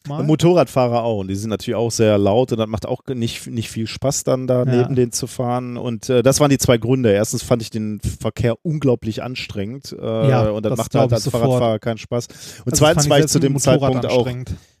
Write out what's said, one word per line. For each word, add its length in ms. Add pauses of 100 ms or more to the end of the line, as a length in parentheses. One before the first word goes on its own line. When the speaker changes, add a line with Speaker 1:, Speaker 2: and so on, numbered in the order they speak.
Speaker 1:
mal. 160
Speaker 2:
Motorradfahrer 800
auch. 160
Und 100
die 60
sind 160
natürlich 240
auch 160
sehr 280
laut 340
und 60
das 100
macht 180
auch 160 (100)
nicht, 360
nicht 200
viel 200
Spaß, 340
dann 240
da 160
Speaker 1:
Ja. 20
Speaker 2:
neben 300
denen 160
zu 160
fahren. 500
Und, 320
äh, 140
das 160
waren 120
die 80
zwei 200
Gründe. 320
Erstens 320
fand 200
ich 80
den 300
Verkehr 600
unglaublich 640
anstrengend. 760
Äh, 300
Speaker 1:
Ja, 200
Speaker 2:
und 140
das 60
Speaker 1:
das 80
Speaker 2:
macht 160
halt 80
Speaker 1:
glaub 80
ich 40
Speaker 2:
als 100
Speaker 1:
sofort. 180
Speaker 2:
Fahrradfahrer 380
keinen 180
Spaß. 300
Und 40
Speaker 1:
Also 380
das 80
Speaker 2:
zweitens 240
Speaker 1:
fand 40
ich 40
Speaker 2:
war 80
ich 40
Speaker 1:
selbst 100
Speaker 2:
zu 60
Speaker 1:
mit 40
dem 60
Speaker 2:
dem 60
Speaker 1:
Motorrad 260
Speaker 2:
Zeitpunkt 260
auch, 120
Speaker 1:
anstrengend. 360 (260)